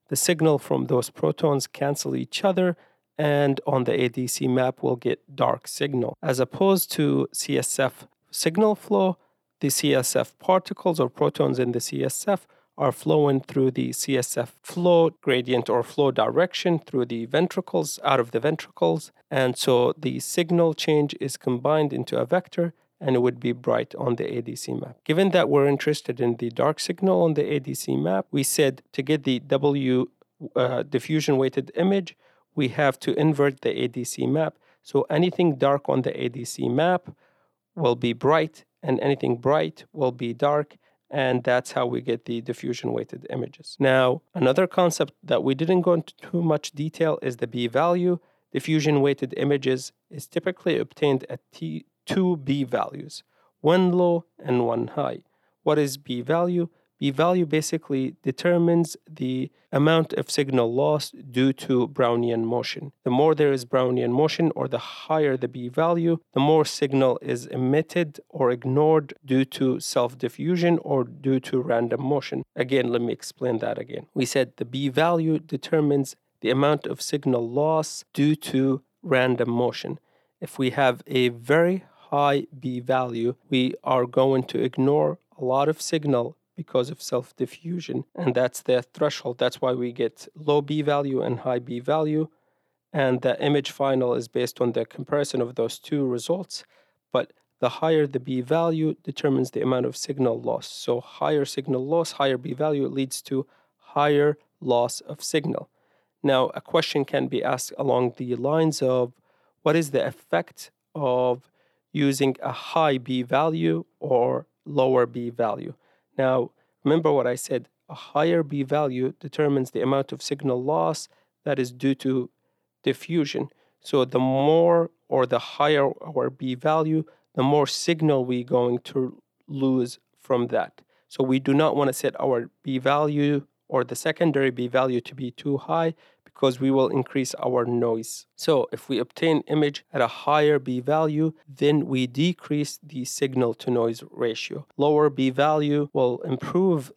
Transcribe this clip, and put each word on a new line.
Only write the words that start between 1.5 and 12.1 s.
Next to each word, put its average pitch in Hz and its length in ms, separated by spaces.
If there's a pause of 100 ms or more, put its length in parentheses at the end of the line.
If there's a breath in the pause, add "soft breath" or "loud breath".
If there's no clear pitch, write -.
cancel 143 500
each - 280
other, 185 320 (460 soft breath)
and 143 340 (180)
on 131 140
the 107 160
A - 20 (100)
D - 20 (180)
C - 20 (100)
map, 127 340
we'll 127 280
get 127 100 (260)
dark 123 220
signal. 127 440 (200)
As 127 80
opposed 190 540
to 139 380
C - 120 (140)
S 127 140 (200)
F - 160 (240)
signal 208 420 (120)
flow, 196 240 (500)
the 143 180
C 143 160
S 131 220
F 120 140 (100)
particles 185 600
or 123 100 (100)
protons 143 400
in 123 160
the 120 120
C - 20 (140)
S - 240